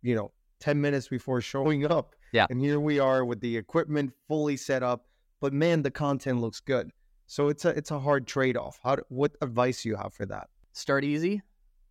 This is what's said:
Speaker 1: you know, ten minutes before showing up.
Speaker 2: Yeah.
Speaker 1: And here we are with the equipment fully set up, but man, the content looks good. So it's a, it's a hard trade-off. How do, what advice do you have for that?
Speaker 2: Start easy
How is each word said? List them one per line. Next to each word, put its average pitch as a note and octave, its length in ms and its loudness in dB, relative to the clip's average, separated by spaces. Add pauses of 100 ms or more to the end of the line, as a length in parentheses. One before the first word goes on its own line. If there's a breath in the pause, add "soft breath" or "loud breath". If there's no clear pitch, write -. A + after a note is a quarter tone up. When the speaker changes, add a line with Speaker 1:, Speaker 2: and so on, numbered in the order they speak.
Speaker 1:
you B2 140 0
know, G#2 160 -4 (280)
ten D3 220 0
minutes C#3+ 260 0
before B2+ 340 -2
showing C#3 440 0
up. D3+ 300 0 (180 soft breath)
Speaker 2:
Yeah. G#2+ 160 6
Speaker 1:
And B2 100 -2
here D3 200 2
we D3 200 2
are C3 240 4
with A#2+ 160 -2
the A#2 160 -2
equipment D3 560 0 (160)
fully D3+ 300 0
set C3 260 -2
up, B2 240 -2 (320)
but C#3 140 -2
man, D#3+ 280 4
the C3+ 100 0
content C3+ 500 -2
looks A2+ 180 -4
good. B2+ 320 -2 (340)
So D3 220 0
it's D3+ 180 0
a, F3 40 4
it's D3 220 -4
a D3 80 -4
hard C#3 280 0
trade-off. B2+ 560 -2
How C3 140 0
do, - 120 -6
what C#3 320 -2
advice B2 420 0
do A#2 60 -4
you G#2+ 60 -2
have G2+ 180 -8
for - 120 -8
that? G2 240 -10 (240)
Speaker 2:
Start C#3 300 0
easy E3 380 0 (500)